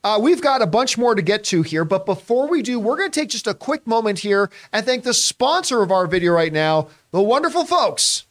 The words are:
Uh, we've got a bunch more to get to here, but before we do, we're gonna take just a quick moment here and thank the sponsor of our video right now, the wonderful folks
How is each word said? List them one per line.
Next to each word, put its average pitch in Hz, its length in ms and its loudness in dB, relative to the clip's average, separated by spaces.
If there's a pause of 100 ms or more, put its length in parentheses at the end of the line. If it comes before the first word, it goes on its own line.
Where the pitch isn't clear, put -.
Uh, 214 180 0
we've 320 200 4
got 269 220 2
a 208 40 2
bunch 233 300 0
more 233 180 2
to 220 60 0
get 208 240 -2
to 180 160 0
here, 160 240 -2
but 190 220 -2
before 240 420 -2
we 320 140 0
do, 240 160 -4
we're 226 180 0
gonna 370 140 -2
take 302 180 -4
just 220 180 -8
a 202 60 -2
quick 285 340 -6
moment 220 340 0
here 202 280 2 (240)
and 202 140 -2
thank 254 180 -2
the 247 80 -2
sponsor 262 720 0
of 190 100 0
our 185 140 2
video 175 260 0
right 165 220 2
now, 156 340 0 (220)
the 180 100 0
wonderful 302 460 0
folks 320 640 0